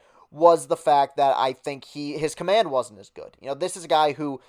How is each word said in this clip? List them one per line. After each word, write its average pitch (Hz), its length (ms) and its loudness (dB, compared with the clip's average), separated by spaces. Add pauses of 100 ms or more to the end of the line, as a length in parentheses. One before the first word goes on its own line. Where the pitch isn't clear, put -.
(300)
was 160 380 4
the 160 80 0
fact 143 400 2
that 139 220 2
I 135 160 -2
think 139 320 -12
he, 147 320 -10
his 151 180 -4
command 185 360 0
wasn't 110 280 -4
as 95 100 -20
good. - 300 -18
You 113 80 -14
know, 135 60 -6
this 175 240 -6
is 170 80 -14
a - 20 -18
guy 156 240 2
who 139 380 -8